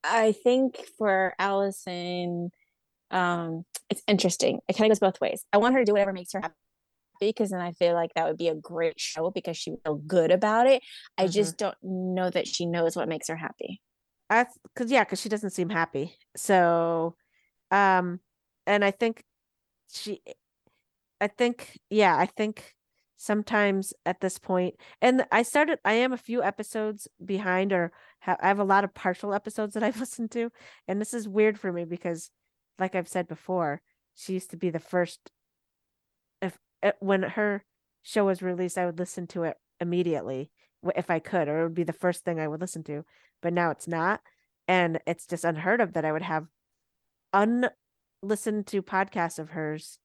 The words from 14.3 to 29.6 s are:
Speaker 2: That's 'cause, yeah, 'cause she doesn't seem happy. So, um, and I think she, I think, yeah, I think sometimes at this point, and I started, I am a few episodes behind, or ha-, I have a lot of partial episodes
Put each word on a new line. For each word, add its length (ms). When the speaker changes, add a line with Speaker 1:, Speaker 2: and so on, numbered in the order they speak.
Speaker 2:
That's 260
'cause, 160
yeah, 140
'cause 160
she 80
doesn't 220
seem 180
happy. 480
So, 800
um, 500
and 180
I 80
think 320
she, 320
I 80
think, 520
yeah, 280
I 80
think 500
sometimes 800
at 140
this 180
point, 380
and 300
I 100
started, 420
I 100
am 180
a 60
few 260
episodes 640
behind, 480
or 200
ha-, 180
I 80
have 120
a 40
lot 200
of 100
partial 400
episodes 400